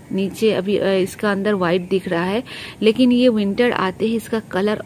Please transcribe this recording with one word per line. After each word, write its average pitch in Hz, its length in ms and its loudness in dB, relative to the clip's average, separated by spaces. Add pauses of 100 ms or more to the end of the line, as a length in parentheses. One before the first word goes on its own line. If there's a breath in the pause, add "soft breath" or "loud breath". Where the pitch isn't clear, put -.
(120)
नीचे 196 400 0
अभी, 185 260 0
अ, - 80 0
इसका 190 460 0
अंदर 196 220 0
व्हाइट 180 340 0
दिख 190 200 -2
रहा 170 160 -2
है, 202 180 -2 (400 loud breath)
लेकिन 240 300 4
ये 247 160 4
विंटर 214 440 2
आते 185 340 -2
ही 226 100 -2
इसका 220 240 -4
कलर 208 460 -2